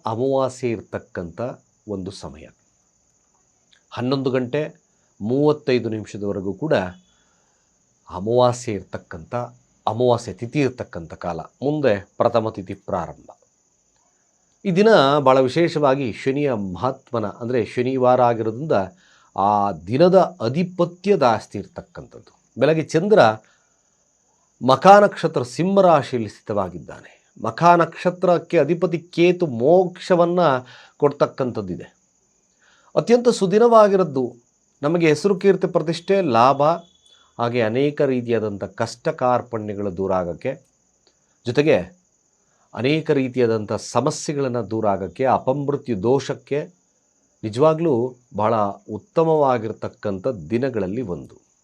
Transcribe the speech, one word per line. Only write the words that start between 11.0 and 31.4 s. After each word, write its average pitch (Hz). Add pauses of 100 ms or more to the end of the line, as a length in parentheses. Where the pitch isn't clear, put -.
ಕಾಲ. 87
ಮುಂದೆ 127 (100)
ಪ್ರಥಮ 110
ತಿಥಿ 101
ಪ್ರಾರಂಭ. 82 (1300)
ಈ 202
ದಿನ 165
ಭಾಳ 135
ವಿಶೇಷವಾಗಿ 139
ಶನಿಯ 135
ಮಹಾತ್ಮನ, 104
ಅಂದರೆ 117
ಶನಿವಾರ 123
ಆಗಿರೋದ್ರಿಂದ 120 (640)
ಆ 101
ದಿನದ 139
ಆಧಿಪತ್ಯ 175
ಜಾಸ್ತಿ 113
ಇರ್ತಕ್ಕಂಥದ್ದು. - (180)
ಬೆಳಗ್ಗೆ 147
ಚಂದ್ರ 180 (1500)
ಮಖಾ 185
ನಕ್ಷತ್ರ 170
ಸಿಂಹ 190
ರಾಶಿಯಲ್ಲಿ 131
ಸ್ಥಿತವಾಗಿದ್ದಾನೆ. - (120)
ಮಖಾ 165
ನಕ್ಷತ್ರಕ್ಕೆ 170
ಅಧಿಪತಿ 165
ಕೇತು 175
ಮೋಕ್ಷವನ್ನ 175 (580)
ಕೊಡ್ತಕ್ಕಂಥದ್ದಿದೆ. 123 (1000)